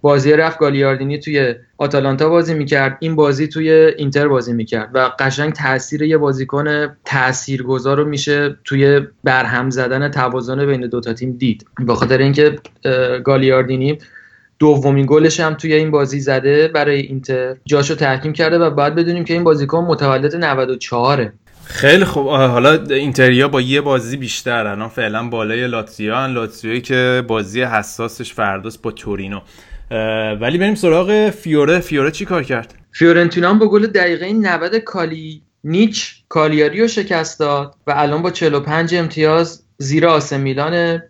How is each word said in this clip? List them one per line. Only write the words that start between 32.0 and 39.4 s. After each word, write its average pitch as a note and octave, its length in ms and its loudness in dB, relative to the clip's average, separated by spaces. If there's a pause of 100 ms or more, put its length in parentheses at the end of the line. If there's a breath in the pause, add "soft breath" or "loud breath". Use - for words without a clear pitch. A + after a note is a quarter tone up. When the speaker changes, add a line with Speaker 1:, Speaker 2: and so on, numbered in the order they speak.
Speaker 2:
چی - 140 -8
کار F3+ 180 -4
کرد؟ B2+ 320 -6 (180)
Speaker 1:
فیورنتینا E3+ 580 4
هم G#3 80 6
با G#3+ 100 4
گل G#3 180 4
دقیقهٔ F3+ 460 -2
نود F#3+ 460 -2
کالی D#3+ 640 -8 (220)
نیچ G3 500 0 (140)
کالیاری D#3 520 2
رو A#3 80 2
شکست F3+ 520 -4
داد C#3+ 340 -2 (120)
و C#3+ 100 -2
الان D3 260 0
با - 80 -2
چهل D#3 240 0
و C#3+ 60 0
پنج D#3+ 340 -2
امتیاز D#3+ 680 0 (160)